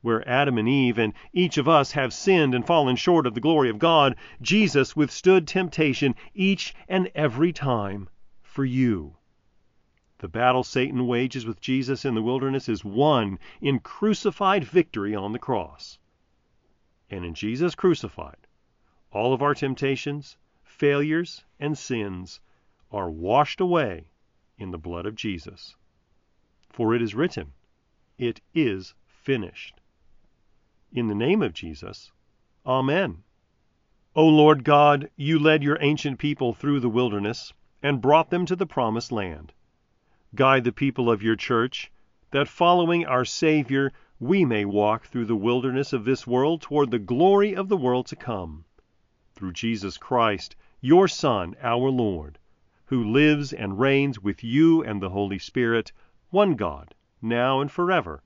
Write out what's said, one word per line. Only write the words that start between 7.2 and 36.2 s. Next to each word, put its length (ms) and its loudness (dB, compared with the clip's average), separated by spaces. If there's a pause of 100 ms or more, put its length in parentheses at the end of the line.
time 560 -4 (320)
for 240 -4
you. 500 -2 (1040)
The 100 -10
battle 340 2
Satan 440 -2
wages 400 -2
with 120 -8
Jesus 460 -4
in 100 -2
the 80 -2
wilderness 460 -2
is 160 -4
won 540 2 (240)
in 160 0
crucified 840 -2
victory 500 0
on 180 -6
the 60 -8
cross. 600 -6 (1120)
And 160 -10
in 80 -10
Jesus 420 -4
crucified, 720 -4 (640)
all 220 0
of 80 0
our 140 2
temptations, 800 -6 (280)
failures, 800 -2 (140)
and 200 -4
sins 640 -8 (520)
are 180 -6
washed 520 0
away 480 -2 (480)
in 120 -10
the 60 -10
blood 300 -8
of 80 -8
Jesus. 640 -12 (920)
For 260 0
it 60 0
is 140 -4
written, 400 -6 (640)
"It 240 -4 (100)
is 400 -2 (140)
finished." 720 -8 (1120)
In 160 -2
the 80 -4
name 260 0
of 100 -4
Jesus, 600 -16 (520)
Amen. 600 -2 (920)
O 140 6
Lord 340 6
God, 540 4
you 240 0
led 240 4
your 160 0
ancient 400 -2